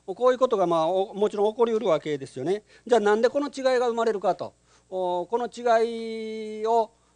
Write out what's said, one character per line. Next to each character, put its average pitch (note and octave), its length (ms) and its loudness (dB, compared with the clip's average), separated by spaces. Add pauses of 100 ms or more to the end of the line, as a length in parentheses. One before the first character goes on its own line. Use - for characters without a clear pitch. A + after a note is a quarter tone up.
こ A#3 220 0
う B3+ 40 8
い B3+ 40 2
う - 20 -4
こ B3+ 100 2
と A3+ 80 -2
が F#3 120 2
ま E3+ 100 2
あ、 D#3+ 100 2
お-、 F#3+ 260 -2
も G3+ 160 0
ち G#3+ 60 -10
ろ G#3 140 2
ん - 20 0
起 A3 60 -8
こ A#3 80 2
り A#3 80 0
う G#3+ 60 0
る A3+ 80 -4
わ D#3 120 4
け D3+ 180 -4
で C3 80 -14
す - 120 -16
よ B2+ 80 -6
ね。 G3+ 180 -2 (240)
じ A#3+ 80 4
ゃ A3 40 6
あ - 20 2
な G#3 120 4
ん A3 80 2
で A#3+ 80 4
こ C#4+ 120 -2
の C#4+ 60 -4
違 - 120 -12 (160)
い A#3+ 40 2
が B3 80 0
生 A#3 60 0
ま A3+ 120 -2
れ A3+ 80 2
る F#3+ 80 -8
か F#3 140 2
と。 A2 180 -10 (360)
お、 F3+ 360 -4
こ A#3 120 -2
の A#3+ 100 -4
違 A3+ 1120 -2
い G#3+ 40 -4
を、 A3+ 260 2 (240)